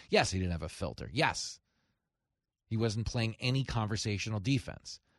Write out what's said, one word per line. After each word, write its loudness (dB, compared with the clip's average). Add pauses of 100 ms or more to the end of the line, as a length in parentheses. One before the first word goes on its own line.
Yes, 4
he 2
didn't 2
have -2
a -6
filter. -8
Yes, 0 (1080)
he -2
wasn't 2
playing 0
any 2
conversational 0
defense. -2 (200)